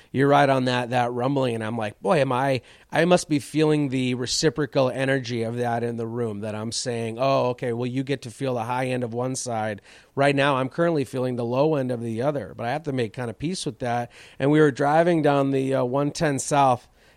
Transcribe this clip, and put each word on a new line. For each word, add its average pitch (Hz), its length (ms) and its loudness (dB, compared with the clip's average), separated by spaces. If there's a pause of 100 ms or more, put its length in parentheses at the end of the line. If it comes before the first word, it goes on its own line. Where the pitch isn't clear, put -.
(120)
You're 135 180 2
right 143 200 6
on 131 160 2
that, 123 260 0
that 123 200 0
rumbling." 127 440 0
And 110 80 -4
I'm 110 140 -4
like, 107 240 -6
"Boy, 185 200 2
am 135 100 2
I, 131 300 0 (300)
I 151 140 2
must 175 220 4
be 147 120 0
feeling 151 500 0
the 127 260 -2
reciprocal 139 760 0
energy 123 540 -2
of 117 140 -4
that 117 260 -2
in 117 140 -4
the 113 100 -6
room 113 320 -4
that 107 160 -6
I'm 110 160 -6
saying, 117 480 -4
'Oh, 131 300 2
okay, 123 240 -4
well, 117 120 -4
you 127 180 -4
get 135 200 -4
to 120 80 -12
feel 131 240 -4
the 117 80 -4
high 127 240 -4
end 127 160 -2
of 113 100 -6
one 127 220 -4
side.' 110 460 -4 (340)
Right 139 200 4
now, 139 200 4
I'm 131 140 0
currently 170 340 0
feeling 127 320 -4
the 120 100 -4
low 139 300 2
end 131 160 -2
of 117 100 -4
the 113 200 -4
other, 131 340 -4
but 117 100 -6
I 117 60 -2
have 151 120 -4
to 147 100 -4
make 117 180 -2
kind 123 180 -8
of 104 80 -12
peace 180 280 -6
with 131 140 -8
that." 120 320 -4 (280)
And 135 100 2
we 151 120 6
were 151 100 6
driving 156 500 2
down 143 300 2
the, 135 240 0
uh, 131 80 0
one 139 280 0
ten 143 280 -2
South 135 480 2 (300)